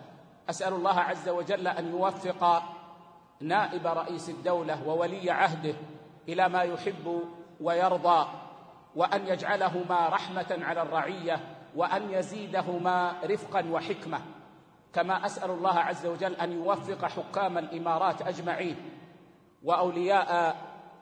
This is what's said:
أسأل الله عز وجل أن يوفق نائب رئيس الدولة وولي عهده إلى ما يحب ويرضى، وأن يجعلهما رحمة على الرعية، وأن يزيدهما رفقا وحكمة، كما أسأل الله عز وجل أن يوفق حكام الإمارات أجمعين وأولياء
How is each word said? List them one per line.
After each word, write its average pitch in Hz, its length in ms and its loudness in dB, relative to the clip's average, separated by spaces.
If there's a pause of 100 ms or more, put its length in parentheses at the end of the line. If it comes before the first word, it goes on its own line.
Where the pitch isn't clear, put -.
(500)
أسأل 185 220 -2
الله 180 280 4
عز 165 280 0
وجل 180 400 0
أن 170 220 -2
يوفق 180 720 2 (800)
نائب 170 460 0
رئيس 170 440 -2
الدولة 156 580 0
وولي 175 420 0
عهده 160 440 2 (540)
إلى 180 200 4
ما 180 140 2
يحب 170 600 -2 (380)
ويرضى، 170 680 4 (680)
وأن 196 300 2
يجعلهما 180 840 0
رحمة 185 540 -2
على 165 200 0
الرعية، 160 580 -2 (360)
وأن 196 340 0
يزيدهما 180 1000 0 (120)
رفقا 196 460 0
وحكمة، 165 500 -4 (720)
كما 185 340 0
أسأل 190 240 -4
الله 180 280 2
عز 170 280 0
وجل 170 280 -2
أن 170 180 -2
يوفق 175 520 -2
حكام 175 540 -2
الإمارات 165 640 0
أجمعين 175 540 -2 (840)
وأولياء 175 920 4 (460)